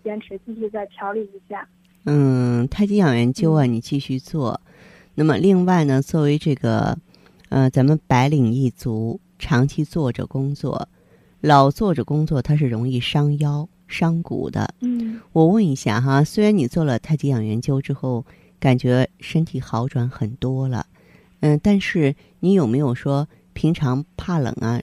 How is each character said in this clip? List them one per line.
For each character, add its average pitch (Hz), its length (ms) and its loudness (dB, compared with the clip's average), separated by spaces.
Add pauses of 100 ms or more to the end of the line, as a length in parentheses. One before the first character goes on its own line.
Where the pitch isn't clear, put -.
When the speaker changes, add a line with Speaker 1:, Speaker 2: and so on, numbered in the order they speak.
Speaker 1:
坚 214 180 -8
持 196 240 -14
继 233 120 -12
续 220 140 -6
再 208 160 -8
调 202 260 -10
理 220 100 -4
一 196 260 -16
下。 196 160 -12 (460)
Speaker 2:
嗯， 127 580 2
太 202 180 0
极 202 100 0
养 160 180 4
元 120 200 2
灸 160 180 0
啊， 151 140 4
Speaker 1:
嗯。 120 60 0
Speaker 2:
你 113 80 -4
继 143 180 -4
续 131 200 -6
做。 135 400 -6 (560)
那 151 100 0
么 151 120 4
另 180 300 4
外 175 180 4
呢， 143 160 2
作 156 220 -2
为 147 160 2
这 151 160 -2
个， 113 420 0 (540)
呃， 135 180 2
咱 127 160 2
们 156 220 4
白 135 240 2
领 131 200 2
一 127 200 0
族， 113 500 -6 (180)
长 135 300 0
期 151 160 -4
坐 143 260 -2
着 - 140 -6
工 139 300 -4
作， - 340 -6 (540)
老 139 280 6
坐 196 220 0
着 123 120 -2
工 151 220 -2
作， 147 140 -2
它 147 160 0
是 151 100 0
容 117 220 -2
易 127 100 -2
伤 147 420 0
腰、 147 280 -4 (200)
伤 165 340 -2
骨 - 260 -6
的。 - 320 -4
Speaker 1:
嗯。 233 400 -6 (120)
Speaker 2:
我 160 160 6
问 208 180 4
一 139 80 2
下 113 260 -2
哈， 139 240 4
虽 214 180 -2
然 208 140 4
你 135 100 2
做 165 160 -2
了 131 160 0
太 - 160 -4
极 143 140 -2
养 117 160 0
元 110 160 -2
灸 135 180 -2
之 135 140 -6
后， 127 320 -6 (340)
感 127 200 4
觉 127 280 2 (140)
身 165 240 -2
体 131 160 -8
好 120 260 -4
转 123 220 -4
很 110 280 -6
多 131 300 -4
了， 120 200 -6 (540)
嗯， 151 220 4
但 202 160 4
是 151 360 0 (260)
你 185 140 2
有 170 120 4
没 117 120 0
有 135 160 0
说 139 340 -2 (240)
平 160 220 0
常 131 280 -2 (140)
怕 175 220 -4
冷 127 240 -2
啊、 117 200 -2